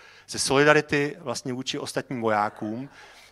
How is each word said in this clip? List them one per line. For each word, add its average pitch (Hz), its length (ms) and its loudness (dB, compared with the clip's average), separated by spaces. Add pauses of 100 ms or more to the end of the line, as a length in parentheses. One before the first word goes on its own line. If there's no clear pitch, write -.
(280)
Ze 117 100 -10
solidarity 147 800 4
vlastně 131 320 -8
vůči 127 260 -8
ostatním 131 420 -8
vojákům, 110 680 -2 (440)